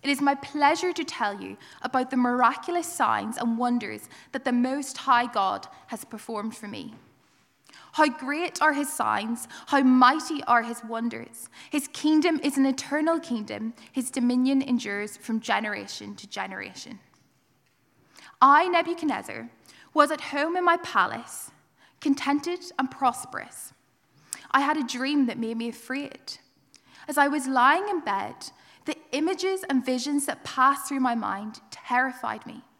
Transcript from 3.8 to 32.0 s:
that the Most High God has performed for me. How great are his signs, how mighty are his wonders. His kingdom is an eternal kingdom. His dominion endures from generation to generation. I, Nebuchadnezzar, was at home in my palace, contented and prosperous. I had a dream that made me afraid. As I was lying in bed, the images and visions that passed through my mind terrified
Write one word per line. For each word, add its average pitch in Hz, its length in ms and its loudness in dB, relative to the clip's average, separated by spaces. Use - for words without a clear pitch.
that 262 140 -6
the 269 40 0
Most 254 460 0
High 247 300 4
God 196 420 -2
has - 180 -10
performed 214 500 -8
for 214 100 -16
me. 214 280 -12
How 302 160 4
great 285 540 -4
are 302 100 6
his 277 180 -2
signs, 220 560 -2
how 277 160 4
mighty 262 640 6
are 233 180 4
his 226 200 -8
wonders. 226 680 -8
His 294 180 -2
kingdom 311 560 2
is 277 140 0
an 269 80 4
eternal 302 560 0
kingdom. 214 540 -6
His 247 180 -4
dominion 254 520 4
endures 208 560 -2
from 226 200 -4
generation 208 800 -4
to 202 100 -18
generation. 196 760 -10
I, 294 280 8
Nebuchadnezzar, 320 840 -2
was 294 180 6
at 311 120 -4
home 311 340 -2
in 359 80 0
my 349 140 4
palace, - 720 -4
contented 294 600 0
and 262 120 -2
prosperous. - 840 -6
I 269 100 4
had 302 180 0
a 285 40 0
dream 262 440 0
that 233 100 -2
made 226 220 -4
me 233 100 -4
afraid. - 680 -10
As 294 120 -2
I 285 100 8
was 277 180 -2
lying 269 440 4
in 359 100 0
bed, 202 360 -4
the 302 100 -4
images 370 560 0
and 262 160 2
visions 277 400 0
that - 180 -6
passed 269 460 2
through 269 120 -2
my 247 140 2
mind 208 460 -6
terrified 254 760 -2